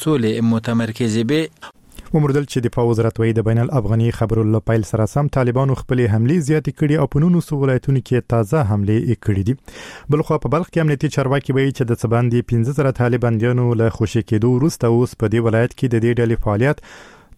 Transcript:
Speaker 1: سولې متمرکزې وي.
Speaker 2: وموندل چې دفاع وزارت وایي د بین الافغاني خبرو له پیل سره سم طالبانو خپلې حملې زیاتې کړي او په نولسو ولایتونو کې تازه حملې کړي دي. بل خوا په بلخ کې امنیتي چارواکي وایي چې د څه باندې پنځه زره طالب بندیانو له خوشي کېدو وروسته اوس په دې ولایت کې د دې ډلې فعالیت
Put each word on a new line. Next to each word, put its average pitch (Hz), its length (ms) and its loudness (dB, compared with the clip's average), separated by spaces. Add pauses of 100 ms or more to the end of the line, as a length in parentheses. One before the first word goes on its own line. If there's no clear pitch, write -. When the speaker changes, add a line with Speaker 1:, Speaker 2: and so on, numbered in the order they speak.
Speaker 1:
سولې 117 480 0
متمرکزې 113 800 -2
وي. 156 420 -4 (340)
Speaker 2:
وموندل 147 440 0
چې 127 140 -2
دفاع - 220 -2
وزارت 113 320 0
وایي 113 180 0
د 113 80 0
بین 113 160 2
الافغاني 117 560 0
خبرو 110 340 0
له 110 160 2
پیل 113 220 2
سره 107 240 0
سم 143 240 0
طالبانو 131 420 0
خپلې 123 340 0
حملې 131 360 2
زیاتې 151 300 0
کړي 147 220 2
او 139 120 0
په 147 100 2
نولسو 170 380 2
ولایتونو 135 460 0
کې 123 260 0
تازه 117 360 2
حملې 107 560 0
کړي 98 220 0
دي. 127 80 0 (580)
بل 151 140 2
خوا 156 160 0
په 123 100 -4
بلخ 170 160 -2
کې 165 140 -2
امنیتي 147 320 0
چارواکي 135 400 -2
وایي 135 160 0
چې 139 180 -4
د 117 120 -2
څه 117 120 0
باندې 120 380 2
پنځه 120 260 0
زره 139 220 2
طالب 120 260 0
بندیانو 120 400 0 (160)
له 113 160 0
خوشي 113 240 0
کېدو 110 320 2
وروسته 123 400 2
اوس 120 300 0
په 107 100 0
دې 117 140 2
ولایت 113 280 0
کې 135 180 0
د - 100 2
دې 120 160 2
ډلې 117 260 2
فعالیت 117 320 0 (600)